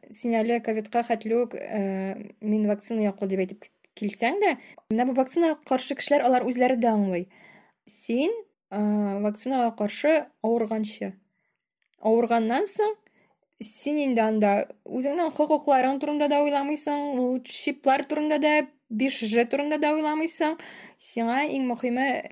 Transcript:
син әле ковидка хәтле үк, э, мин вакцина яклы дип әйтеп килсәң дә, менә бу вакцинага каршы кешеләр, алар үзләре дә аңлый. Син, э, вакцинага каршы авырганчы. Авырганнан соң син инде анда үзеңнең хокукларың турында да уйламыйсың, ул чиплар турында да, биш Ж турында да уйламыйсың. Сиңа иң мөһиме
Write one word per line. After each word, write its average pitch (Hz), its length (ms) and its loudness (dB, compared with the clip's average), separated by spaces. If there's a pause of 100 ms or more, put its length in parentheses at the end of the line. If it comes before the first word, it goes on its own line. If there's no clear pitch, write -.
син 233 280 -2
әле 233 240 2
ковидка 220 460 -2
хәтле 226 360 0
үк, 240 120 -8
э, 196 840 -6
мин 214 280 0
вакцина 208 380 0
яклы 196 240 -4
дип 190 140 0
әйтеп 196 220 -10 (300)
килсәң 233 460 -2
дә, 349 100 4 (380)
менә 233 180 2
бу 247 80 -2
вакцинага 302 480 4
каршы 262 320 -2
кешеләр, 285 300 2
алар 254 180 4
үзләре 254 320 2
дә 226 160 4
аңлый. 190 340 0 (600)
Син, 277 440 -2 (380)
э, 196 80 -8 (440)
вакцинага 233 540 0
каршы 294 520 0 (160)
авырганчы. 220 720 -2 (880)
Авырганнан 233 640 2
соң 427 240 0 (680)
син 285 360 -2
инде 262 240 2
анда 214 300 4 (340)
үзеңнең 285 480 -2
хокукларың 285 680 2
турында 294 280 0
да 285 140 4
уйламыйсың, 294 760 -2
ул 254 260 0
чиплар 269 600 0
турында 302 360 0
да, 302 260 2 (220)
биш 262 300 -2
Ж 226 300 2
турында 294 320 -2
да 302 140 2
уйламыйсың. 311 640 0 (400)
Сиңа 233 480 -2
иң 269 240 -2
мөһиме 247 600 -2